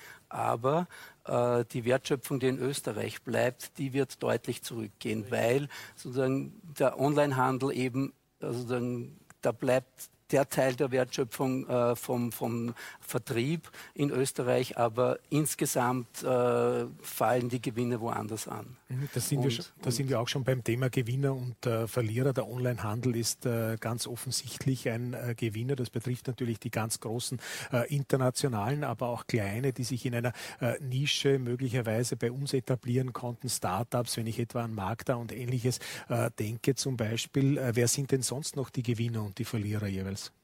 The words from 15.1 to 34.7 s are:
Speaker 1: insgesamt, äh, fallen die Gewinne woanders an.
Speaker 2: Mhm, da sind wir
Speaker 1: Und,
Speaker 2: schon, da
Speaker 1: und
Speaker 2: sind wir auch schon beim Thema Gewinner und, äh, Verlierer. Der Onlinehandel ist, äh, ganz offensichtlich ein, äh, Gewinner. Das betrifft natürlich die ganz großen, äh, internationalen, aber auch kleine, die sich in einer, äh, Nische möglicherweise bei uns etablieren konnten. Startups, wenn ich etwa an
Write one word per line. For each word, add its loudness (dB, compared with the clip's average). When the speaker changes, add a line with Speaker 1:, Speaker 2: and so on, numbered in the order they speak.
Speaker 1:
insgesamt, 0
äh, 4
fallen 2
die -2
Gewinne -2
woanders -4
an. -10
Speaker 2:
Mhm, -4
da -2
sind 0
wir 2
Speaker 1:
Und, 2
Speaker 2:
schon, -6
da -8
Speaker 1:
und 2
Speaker 2:
sind 0
wir 2
auch -2
schon -2
beim 2
Thema 2
Gewinner 0
und, -6
äh, 2
Verlierer. 2
Der -2
Onlinehandel 0
ist, -2
äh, 0
ganz -4
offensichtlich -2
ein, -2
äh, -4
Gewinner. -2
Das -2
betrifft -4
natürlich -2
die -6
ganz -2
großen, -4
äh, 2
internationalen, 2
aber -2
auch -4
kleine, 0
die -4
sich -4
in -2
einer, 0
äh, 0
Nische 2
möglicherweise 0
bei 0
uns -2
etablieren 0
konnten. -4
Startups, 0
wenn -2
ich -2
etwa -2
an -4